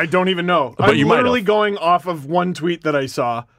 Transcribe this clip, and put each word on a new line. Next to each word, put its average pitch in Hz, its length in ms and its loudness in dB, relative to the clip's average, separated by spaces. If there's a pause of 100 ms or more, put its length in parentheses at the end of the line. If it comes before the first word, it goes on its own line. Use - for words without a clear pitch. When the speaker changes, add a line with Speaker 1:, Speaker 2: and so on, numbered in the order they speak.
Speaker 1:
I 170 60 0
don't 185 220 0
even 175 180 -2
know. 156 300 0
Speaker 2:
But 196 140 2
Speaker 1:
I'm - 60 2
Speaker 2:
you 147 100 2
might 170 100 4
Speaker 1:
literally 247 240 2
Speaker 2:
have. 190 60 -6
Speaker 1:
going 208 320 2
off 175 280 0
of 160 200 -6
one 175 280 0
tweet 170 280 -4
that 151 140 0
I 185 100 -2
saw. 120 380 -4 (140)